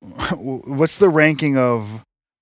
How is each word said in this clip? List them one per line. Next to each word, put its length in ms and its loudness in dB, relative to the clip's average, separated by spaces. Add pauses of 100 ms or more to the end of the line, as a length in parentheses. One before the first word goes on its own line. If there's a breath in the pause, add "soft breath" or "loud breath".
<laughs> 340 -8
what's 600 -4
the 120 6
ranking 480 2
of 460 -2 (380)